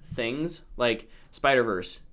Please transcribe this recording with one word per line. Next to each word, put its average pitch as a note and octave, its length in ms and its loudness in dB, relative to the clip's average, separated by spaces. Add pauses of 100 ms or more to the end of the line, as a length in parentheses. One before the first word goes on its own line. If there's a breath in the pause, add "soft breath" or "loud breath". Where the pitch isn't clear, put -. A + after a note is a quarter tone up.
(120)
things. C#3 500 -6 (140)
Like, A#2 320 0 (220 soft breath)
Spider-Verse, A#2 680 2 (120)